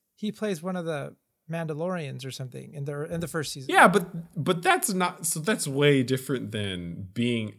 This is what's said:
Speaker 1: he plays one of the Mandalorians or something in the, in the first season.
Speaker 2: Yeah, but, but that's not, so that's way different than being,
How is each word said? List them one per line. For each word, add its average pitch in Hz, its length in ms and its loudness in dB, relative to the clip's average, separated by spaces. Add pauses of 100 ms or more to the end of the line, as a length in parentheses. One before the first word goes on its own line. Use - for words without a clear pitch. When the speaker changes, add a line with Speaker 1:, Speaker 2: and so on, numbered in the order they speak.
(140)
Speaker 1:
he 208 180 -4
plays 202 300 -4
one 185 140 -4
of 175 80 -4
the 143 300 -4 (360)
Mandalorians 156 760 -4
or 131 40 -8
something 131 440 -10
in 143 100 -6
the, 143 280 -4
in 165 80 -2
the 165 80 -4
first 160 240 -4
season. 135 180 -8
Speaker 2:
Yeah, 311 180 10
but, 185 180 4 (360)
but - 200 0
that's 359 300 2
not, 180 340 0
so - 140 -2
that's 208 260 -2
way 143 360 6
different 123 500 -2
than 95 600 -6
being, 117 440 -2